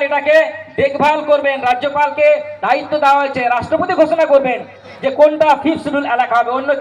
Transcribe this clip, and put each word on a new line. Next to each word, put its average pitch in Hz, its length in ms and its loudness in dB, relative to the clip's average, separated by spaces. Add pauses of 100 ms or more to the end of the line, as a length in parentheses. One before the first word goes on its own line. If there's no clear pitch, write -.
এটাকে 285 280 0 (420)
দেখভাল 277 400 0 (120)
করবেন, 277 320 0
রাজ্যপালকে 285 680 0 (340)
দায়িত্ব 277 320 -2 (100)
দেওয়া 277 180 4
হয়েছে, 269 200 -4 (140)
রাষ্ট্রপতি 320 460 -2
ঘোষণা 320 240 2
করবেন 262 340 2 (400)
যে 262 100 -4 (100)
কোনটা 302 280 4 (140)
ফিফথ 311 220 -2
শিডিউল 285 220 -4 (100)
এলাকা 240 240 -2
হবে, 233 120 -2
অন্য 269 180 -4 (120)